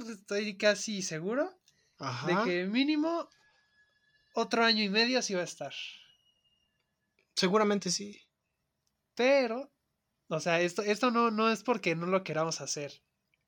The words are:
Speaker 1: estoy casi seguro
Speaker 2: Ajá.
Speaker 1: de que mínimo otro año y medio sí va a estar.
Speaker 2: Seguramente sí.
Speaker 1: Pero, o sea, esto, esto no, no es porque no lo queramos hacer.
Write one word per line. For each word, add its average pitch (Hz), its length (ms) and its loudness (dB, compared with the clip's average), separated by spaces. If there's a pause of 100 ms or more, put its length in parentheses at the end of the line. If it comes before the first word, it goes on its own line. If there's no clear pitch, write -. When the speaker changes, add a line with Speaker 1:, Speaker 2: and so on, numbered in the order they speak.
Speaker 1:
estoy 208 480 -6
casi 208 440 0
seguro 208 580 -4 (380)
Speaker 2:
Ajá. 131 300 -6
Speaker 1:
de 190 240 2
que 180 140 -2
mínimo 302 640 0 (1040)
otro 226 300 0
año 220 200 4
y 196 60 0
medio 233 320 2
sí 202 120 -4
va 180 80 0
a 165 40 -4
estar. - 280 -10 (1600)
Speaker 2:
Seguramente 202 560 2
sí. 202 300 -6 (920)
Speaker 1:
Pero, 254 580 2 (560)
o 160 100 -2
sea, 170 220 2
esto, 175 220 0
esto 214 280 2
no, 233 200 4
no 220 180 2
es 220 140 0
porque 196 320 0
no 170 100 -4
lo 185 180 2
queramos 156 380 -2
hacer. 143 420 -8 (440)